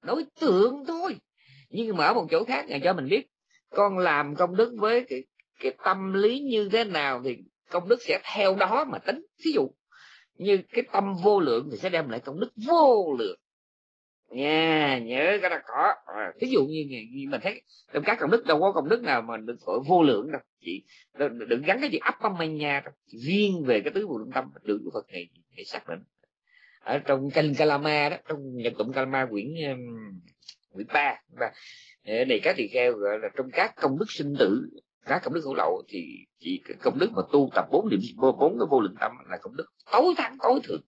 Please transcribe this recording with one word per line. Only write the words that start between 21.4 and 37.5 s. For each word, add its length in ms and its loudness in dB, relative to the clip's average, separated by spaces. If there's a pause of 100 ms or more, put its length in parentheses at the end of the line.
đừng 140 0
gắn 180 0
cái 100 -4
gì 80 -4
áp 240 -2
tâm 160 -2
anh 180 -4
nha 280 -2
đâu. 80 -18 (140)
Riêng 600 0
về 140 4
cái 140 -4
tứ 120 -2
vô 120 -6
lượng 160 -10
tâm 100 -2 (180)
được 220 -2
Đức 100 -10
Phật 180 -8
này 160 -12 (280)
để 80 -16
xác 240 -12
định. 100 -8 (840)
Ở 180 -4
trong 320 -2
kinh 240 2
Kalama 540 2
đó, 80 -4 (120)
trong 100 -6 (180)
Nhật 220 -2
tụng 140 -2
Kalama 380 0
quyển, 160 -6 (240)
um, 100 -8 (920)
quyển 200 -10
ba, 300 0 (180)
ba. 120 -4 (540)
Ờ, 180 0
này 180 2
các 140 2
tỳ 120 -4
kheo 240 2
gọi 260 -2
là 180 -6
trong 160 -6
các 240 0
công 220 0
đức 120 -2
sinh 280 -6
tử, 300 2 (380)
các 180 0
công 100 -6
đức 100 -2
hữu 100 -6
lậu 340 0
thì 160 -10 (340)
chỉ 260 -6
cái 180 -14
công 160 0
đức 140 2
mà 100 -2 (100)
tu 220 4